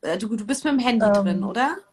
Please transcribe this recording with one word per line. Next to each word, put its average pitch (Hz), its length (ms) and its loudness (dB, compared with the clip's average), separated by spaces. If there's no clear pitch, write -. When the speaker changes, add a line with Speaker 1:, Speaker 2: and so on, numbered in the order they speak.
Speaker 1:
Äh, 165 160 -4
du, 220 180 -4
du 214 100 -6
bist 269 180 -4
mit 294 100 0
dem 262 40 2
Handy 233 280 2
Speaker 2:
Ähm, 208 60 4
Speaker 1:
drin, 190 320 2
oder? 254 340 -2